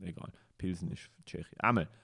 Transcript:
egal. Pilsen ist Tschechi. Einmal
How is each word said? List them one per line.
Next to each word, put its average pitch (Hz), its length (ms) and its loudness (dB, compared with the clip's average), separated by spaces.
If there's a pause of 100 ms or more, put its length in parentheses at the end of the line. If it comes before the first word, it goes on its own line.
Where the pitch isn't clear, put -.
egal. 90 280 -10 (280)
Pilsen 87 320 -2
ist - 180 -10 (160)
Tschechi. - 360 -10
Einmal 107 280 6 (160)